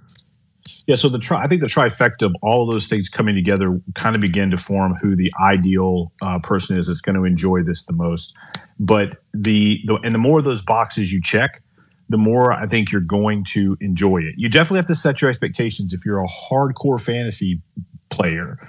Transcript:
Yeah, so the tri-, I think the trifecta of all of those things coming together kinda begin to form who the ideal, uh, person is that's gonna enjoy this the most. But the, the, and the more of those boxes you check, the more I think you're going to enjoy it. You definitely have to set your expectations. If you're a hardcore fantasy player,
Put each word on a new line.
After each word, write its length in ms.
Yeah, 100
so 120
the 120
tri-, 240
I 20
think 140
the 80
trifecta 540
of 200
all 220
of 100
those 140
things 200
coming 280
together 440
kinda 240
begin 320
to 60
form 440
who 140
the 260
ideal, 720
uh, 200
person 360
is 120
that's 120
gonna 220
enjoy 400
this 220
the 80
most. 440
But 360
the, 520
the, 180
and 120
the 40
more 200
of 60
those 180
boxes 500
you 100
check, 400
the 100
more 340
I 140
think 240
you're 120
going 480
to 300
enjoy 420
it. 140
You 120
definitely 300
have 80
to 100
set 260
your 60
expectations. 640
If 120
you're 200
a 20
hardcore 720
fantasy 600
player, 500